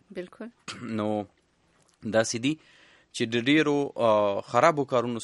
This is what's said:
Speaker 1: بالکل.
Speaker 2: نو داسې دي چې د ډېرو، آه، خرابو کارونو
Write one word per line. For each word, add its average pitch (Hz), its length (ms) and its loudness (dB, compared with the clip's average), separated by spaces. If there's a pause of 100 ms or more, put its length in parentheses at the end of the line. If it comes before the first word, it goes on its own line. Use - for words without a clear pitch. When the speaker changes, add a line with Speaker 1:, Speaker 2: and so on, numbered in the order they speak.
(180)
Speaker 1:
بالکل. 185 300 -16 (340)
Speaker 2:
نو 110 260 -4 (1080)
داسې 113 280 2
دي 143 80 0 (600)
چې - 80 -4 (140)
د - 0 - (140)
ډېرو، 147 280 4 (300)
آه، 104 320 2 (100)
خرابو 143 340 4
کارونو 120 400 -2